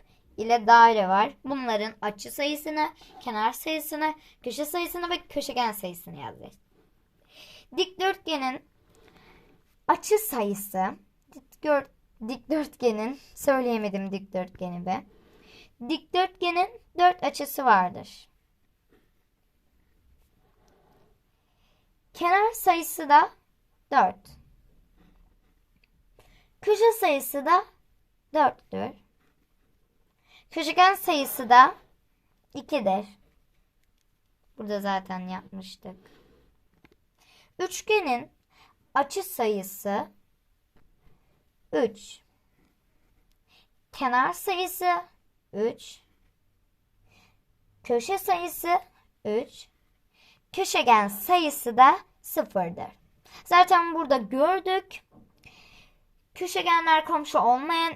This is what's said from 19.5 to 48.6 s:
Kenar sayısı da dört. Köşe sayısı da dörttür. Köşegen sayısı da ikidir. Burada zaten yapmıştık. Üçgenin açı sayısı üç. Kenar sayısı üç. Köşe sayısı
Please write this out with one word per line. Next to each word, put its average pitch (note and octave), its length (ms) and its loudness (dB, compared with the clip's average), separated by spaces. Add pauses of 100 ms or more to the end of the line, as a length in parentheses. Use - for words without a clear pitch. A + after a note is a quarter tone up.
Kenar F#4+ 380 2
sayısı E4 580 -2
da D#4 200 6 (640)
dört. A3+ 380 2 (2250)
Köşe G#4+ 380 4
sayısı C#4 460 -2
da F4+ 200 4 (680)
dörttür. C4 580 -2 (1600)
Köşegen F4 440 4
sayısı C4+ 540 -2
da B3 260 10 (800)
ikidir. G#3 520 -4 (1500)
Burada G#3 240 -6
zaten F#3+ 380 -6
yapmıştık. F#3 920 -16 (1500)
Üçgenin F4 760 -4 (580)
açı C#4+ 300 -2
sayısı G#3 840 -6 (1700)
üç. - 480 -4 (1700)
Kenar C4 420 0
sayısı F#4 520 -6 (680)
üç. - 480 -8 (1800)
Köşe A#3+ 340 -2
sayısı F4 600 -2 (460)